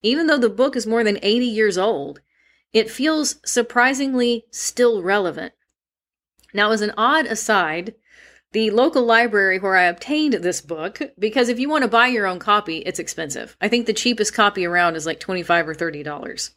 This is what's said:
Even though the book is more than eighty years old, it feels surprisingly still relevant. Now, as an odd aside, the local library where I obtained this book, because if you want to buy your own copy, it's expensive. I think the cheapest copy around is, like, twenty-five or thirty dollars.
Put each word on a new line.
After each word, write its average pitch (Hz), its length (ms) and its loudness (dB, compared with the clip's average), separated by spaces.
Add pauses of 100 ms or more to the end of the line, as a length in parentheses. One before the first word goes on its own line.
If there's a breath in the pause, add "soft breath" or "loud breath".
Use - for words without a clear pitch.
Even 294 240 0
though 294 100 4
the 240 120 2
book 254 260 0
is 196 120 -4
more 226 160 0
than 208 180 0
eighty 233 240 2
years 214 320 0
old, 185 440 -2 (500)
it 220 180 2
feels 302 560 -2
surprisingly 247 1040 0
still 233 500 0
relevant. 180 520 -2 (1000)
Now, 208 180 2
as 220 100 0
an 208 160 -2
odd 262 300 2
aside, 190 680 -2 (560 soft breath)
the 220 200 0
local 254 340 2
library 208 520 2
where 190 200 0
I 180 60 6
obtained 262 500 0
this 175 260 -2
book, 160 400 -8 (180)
because 220 300 0
if 240 120 -2
you 277 100 -2
want 302 140 0
to 233 40 0
buy 233 200 4
your 214 200 0
own 180 120 -4
copy, 202 400 0
it's - 200 -8
expensive. - 600 -10
I 214 80 0
think 233 160 2
the 220 80 0
cheapest 220 400 0
copy 202 320 2
around 175 320 2
is, 151 80 -8
like, 165 160 -6
twenty-five 170 460 0
or 160 60 -8
thirty 151 300 -6
dollars. - 520 -10